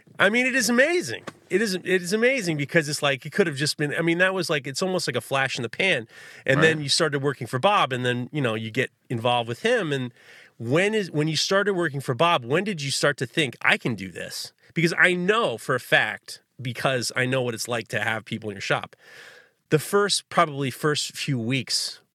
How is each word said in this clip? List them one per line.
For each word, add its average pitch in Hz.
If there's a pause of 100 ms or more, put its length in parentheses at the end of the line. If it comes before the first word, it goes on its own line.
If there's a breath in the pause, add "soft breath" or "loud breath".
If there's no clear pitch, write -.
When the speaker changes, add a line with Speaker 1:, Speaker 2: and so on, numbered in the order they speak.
(180 soft breath)
Speaker 1:
I 190
mean, 247
it 247
is 240
amazing. 240 (260)
It 185
is, 208
it 175
is 180
amazing 220
because 143
it's 151
like, 139
it 147
could 196
have 143
just 143
been, 147
I 151
mean, 165
that 185
was 185
like, 147
it's 139
almost 185
like 123
a 113
flash 135
in 135
the 113
pan. 156 (380 loud breath)
And 135
then 160
Speaker 2:
Right. 151
Speaker 1:
you 139
started 147
working 135
for 131
Bob, 175
and 123
then, 123
you 151
know, 113
you 110
get 120 (200)
involved 120
with 120
him. 220
And 127 (460 loud breath)
when 165
is, 202
when 151
you 156
started 196
working 151
for 131
Bob, 160
when 156
did 190
you 139
start 143
to 127
think, 143
"I 202
can 131
do 95
this"? - (200 soft breath)
Because 165
I 180
know 180
for -
a 123
fact, 110 (220)
because 123
I 127
know 131
what 120
it's -
like 117
to 110
have 110
people 107
in 98
your 98
shop, - (760 loud breath)
the 156
first, -
probably 143
first -
few 139
weeks 117 (160)